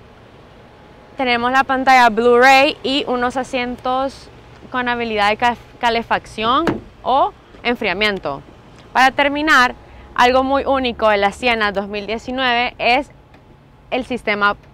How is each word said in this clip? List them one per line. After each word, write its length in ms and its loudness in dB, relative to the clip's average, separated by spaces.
tenemos 340 -2
la 140 2
pantalla 420 4
Blu-ray 720 4
y 240 -2
unos 300 -4
asientos 960 -6
con 160 -4
habilidad 440 -2
de 40 0
ca-, 220 0
calefacción 840 -2
o 300 0
enfriamiento. 800 -4
Para 180 2
terminar, 640 0
algo 300 2
muy 180 -2
único 460 -2
de 80 2
la 160 0
Siena 400 -2
dos 160 -6
mil 180 -8
diecinueve 680 -4
es 340 -2
el 140 -6
sistema 500 -2